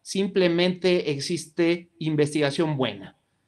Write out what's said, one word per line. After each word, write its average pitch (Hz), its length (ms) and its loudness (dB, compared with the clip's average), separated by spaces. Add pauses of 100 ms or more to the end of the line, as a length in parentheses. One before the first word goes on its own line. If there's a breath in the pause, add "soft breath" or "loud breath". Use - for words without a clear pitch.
simplemente 180 1080 2
existe 170 880 -2
investigación 151 800 0
buena, 107 400 -6 (300)